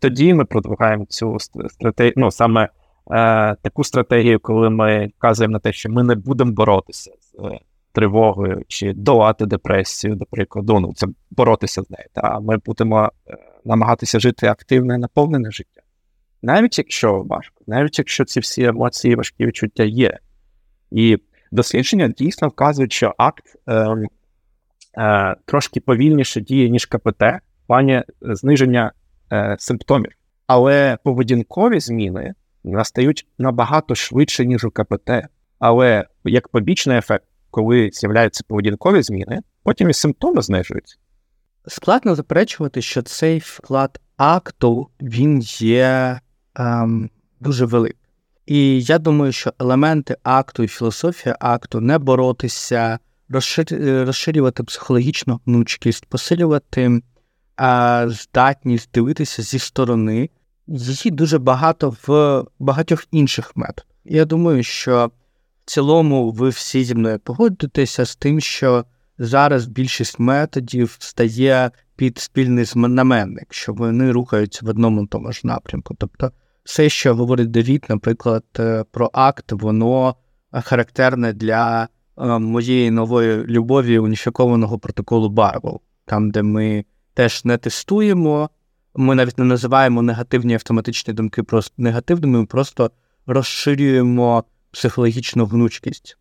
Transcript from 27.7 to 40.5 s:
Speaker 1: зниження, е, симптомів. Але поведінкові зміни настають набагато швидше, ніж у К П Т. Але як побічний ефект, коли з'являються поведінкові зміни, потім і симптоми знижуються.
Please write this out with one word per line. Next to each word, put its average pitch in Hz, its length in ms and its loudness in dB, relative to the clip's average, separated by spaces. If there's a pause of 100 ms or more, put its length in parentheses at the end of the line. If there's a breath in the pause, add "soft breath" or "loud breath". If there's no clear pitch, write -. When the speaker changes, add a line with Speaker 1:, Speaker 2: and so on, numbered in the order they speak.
Speaker 1:
зниження, 123 720 2 (400)
е, 104 260 -2
симптомів. - 520 -2 (360)
Але 131 580 4
поведінкові 131 760 0
зміни 110 540 -6 (300)
настають 120 600 -2 (120)
набагато 123 560 -2
швидше, 127 520 -2
ніж 123 180 0
у 110 60 -2
К 110 140 -4
П 101 140 -4
Т. - 300 -4 (300)
Але 117 460 4 (200)
як 127 240 0
побічний 123 500 0
ефект, 107 260 -2 (260)
коли 113 420 2
з'являються 110 560 0
поведінкові 107 540 0
зміни, 98 380 -6 (220)
потім 185 280 0
і - 20 2
симптоми 208 500 0
знижуються. - 540 -4 (720)